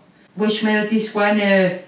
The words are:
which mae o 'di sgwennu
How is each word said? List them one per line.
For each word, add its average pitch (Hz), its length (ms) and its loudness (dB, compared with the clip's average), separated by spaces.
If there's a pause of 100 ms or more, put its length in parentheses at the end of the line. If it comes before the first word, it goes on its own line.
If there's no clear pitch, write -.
(380)
which 214 260 -2
mae 214 160 0
o 208 80 -4
'di 220 140 0
sgwennu 208 500 0 (360)